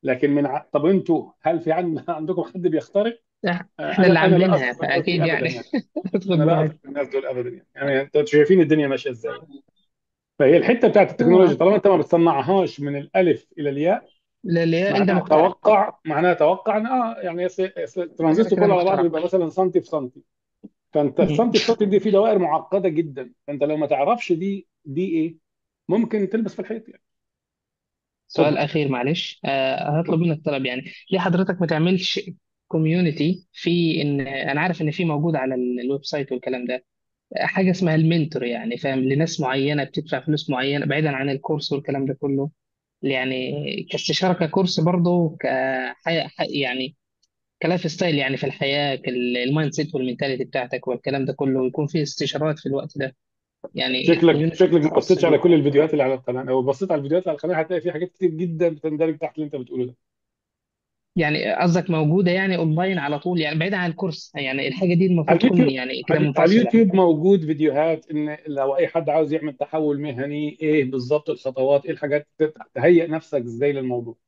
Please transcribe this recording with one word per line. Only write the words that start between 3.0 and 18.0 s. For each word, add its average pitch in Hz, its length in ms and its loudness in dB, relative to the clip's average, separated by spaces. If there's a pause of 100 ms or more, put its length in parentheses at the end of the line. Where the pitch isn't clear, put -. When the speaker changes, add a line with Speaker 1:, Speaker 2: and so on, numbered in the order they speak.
Speaker 2:
لا، 180 240 -4 (120)
Speaker 1:
آه، 151 120 -6
Speaker 2:
إحنا 185 160 4
اللي 170 120 6
Speaker 1:
أنا، 156 60 4
أنا 170 100 6
لا 180 200 4
Speaker 2:
عاملينها، - 0 -
Speaker 1:
أثق 123 220 -2
في - 60 -4
الناس 170 240 0
دي 175 100 -2
Speaker 2:
فأكيد 156 60 0
Speaker 1:
أبدًا 165 240 -2
Speaker 2:
يعني. - 20 -2
<laughs> 139 60 -6
Speaker 1:
يعني. - 120 -12 (480)
Speaker 2:
ادخل 185 220 0
Speaker 1:
أنا 156 80 4
لا 160 160 4
Speaker 2:
براحتك. 156 40 2
Speaker 1:
أثق 151 160 -6
في - 60 -20
الناس 139 220 -6
دول 135 160 -4
أبدًا 123 240 -6
يعني. - 260 -18
يعني 139 260 -2
أنتوا 143 240 0
شايفين 151 360 6
الدنيا 151 260 4
ماشية 135 240 -4
إزاي. 113 300 -10 (1000)
فهي 147 180 8
الحتة 240 300 4
بتاعت 196 240 6 (100)
Speaker 2:
هو 180 200 8
Speaker 1:
التكنولوجيا، 156 140 6
طالما 190 200 4
أنت 202 120 2
ما 185 100 6
بتصنعهاش 165 840 2
من 143 140 -6
الألف 156 520 0 (100)
إلى 147 120 -4
الياء، 147 400 -2 (340)
Speaker 2:
لا، 165 220 0
لا، 180 320 0
أنت 196 140 2
Speaker 1:
معناها 185 80 2
Speaker 2:
مخترع. 160 400 4
Speaker 1:
توقع، 214 460 4
معناها 160 280 2
توقع 185 440 2
إن، 214 80 -2
آه، 240 360 -2
يعني 175 240 -6
أصل، 185 320 -4
أصل 170 240 -8 (360)